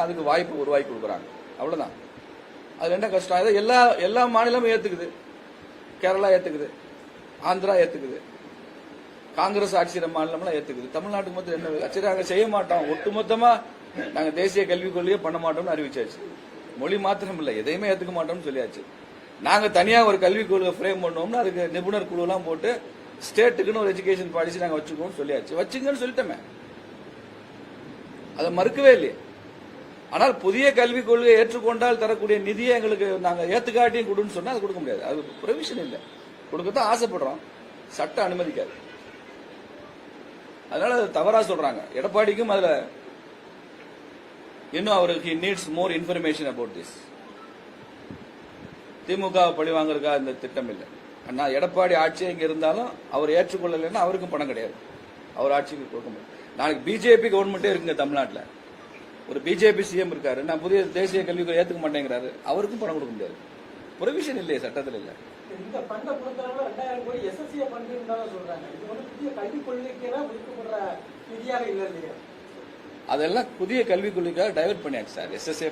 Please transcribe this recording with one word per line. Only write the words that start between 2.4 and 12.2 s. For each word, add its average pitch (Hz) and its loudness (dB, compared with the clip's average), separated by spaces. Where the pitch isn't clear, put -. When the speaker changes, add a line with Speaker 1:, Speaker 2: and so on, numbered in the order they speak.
Speaker 1:
அதுல 170 0
என்ன 214 -2
கஷ்டம்? 180 2
அதை 214 4
எல்லா, 247 6
எல்லா 240 4
மாநிலமும் 233 4
ஏத்துக்குது. 175 -2
கேரளா 190 4
ஏத்துக்குது, 151 -2
ஆந்திரா 190 2
ஏத்துக்குது, - -4
காங்கிரஸ் 202 2
ஆட்சி 170 0
மாநிலம்லாம் 160 -2
ஏத்துக்குது. 131 -8
தமிழ்நாட்டுக்கு 185 -4
மட்டும் 175 -6
என்ன? 156 -4
சரி, 196 0
நாங்க 190 0